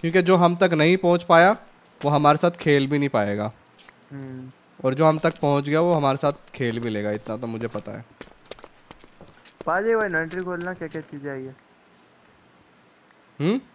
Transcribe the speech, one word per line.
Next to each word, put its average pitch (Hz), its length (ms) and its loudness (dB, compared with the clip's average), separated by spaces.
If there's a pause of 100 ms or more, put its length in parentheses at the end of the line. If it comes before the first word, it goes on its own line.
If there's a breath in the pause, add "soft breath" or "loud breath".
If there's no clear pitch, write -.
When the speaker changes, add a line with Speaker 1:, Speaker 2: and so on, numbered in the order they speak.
Speaker 1:
क्योंकि 165 220 2
जो 185 140 4
हम 175 200 4
तक 175 160 2
नहीं 160 240 4
पहुंच 175 260 2
पाया 175 340 6 (480)
वो 139 40 0
हमारे 147 300 4
साथ 175 120 2
खेल 143 380 0
भी 147 100 0
नहीं 143 100 -2
पाएगा। 104 440 -2 (600)
Speaker 2:
हम्म। 131 400 -16 (320)
Speaker 1:
और 131 100 0
जो 156 120 2
हम 156 120 4
तक 165 200 -2
पहुंच 143 260 0
गया 147 160 0
वो 175 120 2
हमारे 143 240 0
साथ 143 160 -2 (220)
खेल 117 260 -4
भी 120 100 -6
लेगा, 104 200 -4
इतना 107 260 -8
तो 123 100 -10
मुझे 113 220 -8
पता 104 240 -12
है। 110 120 -16 (1600)
Speaker 2:
पाजी, 202 280 0
वो 220 100 0
इन्वेंटरी 165 360 -4
खोलना, 180 320 -8
क्या 170 160 -10
क्या 156 120 -10
चीज़ें 143 320 -12
आई 135 100 -10
है? 131 140 -14 (1800)
Speaker 1:
हम्म? 190 180 0 (160)